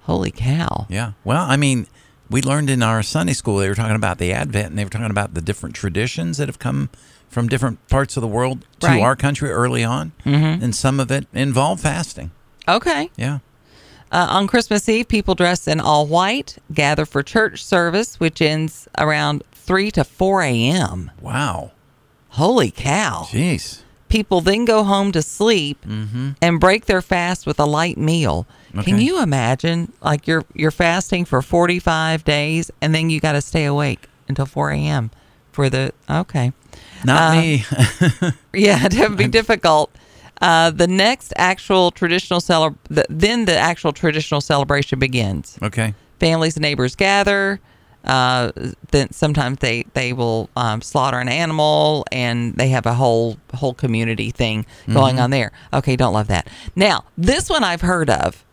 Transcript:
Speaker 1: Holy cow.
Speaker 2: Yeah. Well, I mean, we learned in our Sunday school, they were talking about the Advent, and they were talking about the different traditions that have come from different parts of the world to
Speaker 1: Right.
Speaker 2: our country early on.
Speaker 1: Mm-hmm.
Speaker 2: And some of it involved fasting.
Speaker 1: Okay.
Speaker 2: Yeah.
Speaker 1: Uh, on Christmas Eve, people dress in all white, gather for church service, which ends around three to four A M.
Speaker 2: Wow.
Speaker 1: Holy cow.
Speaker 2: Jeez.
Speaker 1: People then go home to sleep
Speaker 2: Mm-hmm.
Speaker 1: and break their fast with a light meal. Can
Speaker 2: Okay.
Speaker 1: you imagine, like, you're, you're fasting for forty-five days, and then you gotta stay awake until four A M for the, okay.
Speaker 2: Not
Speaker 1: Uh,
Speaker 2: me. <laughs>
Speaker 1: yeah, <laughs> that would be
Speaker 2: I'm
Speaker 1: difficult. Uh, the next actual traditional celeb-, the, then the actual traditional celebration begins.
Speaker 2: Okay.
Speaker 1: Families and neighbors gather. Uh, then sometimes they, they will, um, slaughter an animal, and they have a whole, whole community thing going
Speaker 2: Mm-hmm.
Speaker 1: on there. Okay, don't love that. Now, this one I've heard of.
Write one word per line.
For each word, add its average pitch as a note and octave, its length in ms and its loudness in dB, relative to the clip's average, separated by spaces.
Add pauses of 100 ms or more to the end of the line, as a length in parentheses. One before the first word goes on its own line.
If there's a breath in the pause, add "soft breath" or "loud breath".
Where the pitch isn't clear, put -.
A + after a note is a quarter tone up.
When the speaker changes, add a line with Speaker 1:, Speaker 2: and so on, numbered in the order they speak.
Speaker 1:
Holy D#3+ 280 -2
cow. C3 580 -2
Speaker 2:
Yeah. G#2+ 240 -6 (120)
Well, D3+ 240 0
I C3+ 80 2
mean, C3+ 300 0 (440 soft breath)
we C3 120 0
learned C#3 280 0
in B2 120 2
our A2 200 2
Sunday D#3+ 320 -2
school, G#2+ 240 -2
they F#2+ 100 0
were G2+ 60 -2
talking A2 220 0
about G2 220 -2
the F2+ 140 -2
Advent, G#2+ 380 -4
and E2+ 80 -6
they G#2 60 -4
were F#2+ 60 -10
talking A2 200 -6
about G2+ 240 -4
the E2+ 80 -4
different - 320 -8
traditions B2+ 640 -4
that C#3+ 100 -4
have - 100 -14
come C3+ 300 -4 (400 soft breath)
from A#2+ 200 -2
different B2 400 -2
parts C3+ 280 0
of B2+ 60 -2
the A#2 60 -4
world B2+ 360 -2 (160)
to E3+ 60 0
Speaker 1:
Right. D#3+ 160 4
Speaker 2:
our B2+ 120 4
country C#3+ 360 -2
early A#2+ 340 0
on. C#3+ 280 -4 (120)
Speaker 1:
Mm-hmm. D3+ 400 2
Speaker 2:
And A#2 100 -2
some C3+ 240 0
of B2+ 120 -2
it C#3 240 -2
involved C#3 480 0
fasting. D3+ 480 -6 (360)
Speaker 1:
Okay. C#4+ 500 0
Speaker 2:
Yeah. C3 220 -4 (720 soft breath)
Speaker 1:
Uh, F3 200 0
on G3 160 2
Christmas A3 420 0
Eve, A#3 200 0
people G3+ 260 0
dress F3 340 0
in D#3 120 0
all D3+ 260 2
white, F#3+ 500 -2 (160)
gather D3 320 0
for C#3 180 -4
church - 400 -2
service, F3+ 560 0
which E3 220 -2
ends D#3 560 -2
around D3+ 460 0 (100)
three G3 380 -2
to D3+ 140 0
four F#3+ 380 0
A A#2+ 280 0
M. A#2 400 -2 (100)
Speaker 2:
Wow. B2+ 520 -6 (580)
Speaker 1:
Holy F3+ 400 2
cow. C#3+ 600 -2
Speaker 2:
Jeez. C#3+ 520 -2 (260)
Speaker 1:
People G#3 320 2
then G3+ 240 2
go A3 200 4
home G3 280 2
to E3 80 0
sleep F3 640 0
Speaker 2:
Mm-hmm. G#2+ 440 -6 (100)
Speaker 1:
and E3+ 180 2
break F#3 280 4
their F#3+ 160 2
fast F3 440 -2
with D3 140 -2
a D3 60 4
light D#3 320 0
meal. D3+ 480 0 (260 soft breath)
Can G2+ 80 -6
Speaker 2:
Okay. G3+ 220 2
Speaker 1:
you F4 200 2
imagine, D#3 680 0 (100)
like, D3 240 0
you're, D#3+ 180 0 (100)
you're D#3 160 0
fasting F3 560 -2
for B2+ 160 0
forty-five E3+ 800 0
days, D3+ 460 -2 (100)
and D#3 140 2
then D#3+ 160 0
you D#3 100 -2
gotta D3 220 0
stay D#3 240 -2
awake C#3+ 400 -2 (220)
until C3+ 180 -2
four D3 240 -4
A D3 80 -2
M D3 320 -2 (420 soft breath)
for C#3 160 0
the, C3 240 -2 (160)
okay. C#3+ 440 -2 (520 loud breath)
Speaker 2:
Not D#3 320 4
Speaker 1:
Uh, E3 40 6
Speaker 2:
me. D3+ 240 2 (420)
<laughs> - 480 -2
Speaker 1:
yeah, G3 340 4
<laughs> - 0 -
that C4 220 2
would G3 80 -6
be G#3 60 4
Speaker 2:
I'm - 60 0
Speaker 1:
difficult. F#3 600 2 (500 loud breath)
Uh, E3 300 4
the E3+ 160 2
next F#3+ 500 0
actual F#3 540 2
traditional F3 500 -2
celeb-, D#3+ 360 2 (120)
the, D3+ 220 2
then G#3+ 360 0
the E3+ 100 2
actual E3 360 0
traditional D3+ 480 -2
celebration C#3+ 580 0
begins. A2+ 640 -2
Speaker 2:
Okay. G#2+ 320 -2 (260 soft breath)
Speaker 1:
Families D#3+ 360 0
and D3+ 60 -4
neighbors C3+ 320 0
gather. G3 640 0 (440 soft breath)
Uh, B2+ 480 0 (400)
then C#3+ 200 2
sometimes C#3+ 460 0
they, A#2 260 -2 (100)
they B2+ 180 -2
will, A2+ 440 -2
um, A2+ 240 -2
slaughter C3 380 -2
an B2 100 -4
animal, D3+ 840 2
and A#2+ 420 -2
they C3 140 2
have B2+ 180 0
a A#2 80 0
whole, A#2 420 2 (180)
whole B2+ 200 -2
community A2+ 560 -2
thing A2 340 -2 (220 loud breath)
going B2+ 300 4
Speaker 2:
Mm-hmm. B2 80 2
Speaker 1:
on B2 60 0
there. B2+ 200 0 (220 loud breath)
Okay, C3 240 0
don't B2 160 2
love G#2+ 160 0
that. F2+ 180 0 (300 loud breath)
Now, F#3 280 2 (120)
this B3+ 340 0
one D4+ 140 2
I've E3+ 160 -2
heard F3 300 0
of. - 420 -2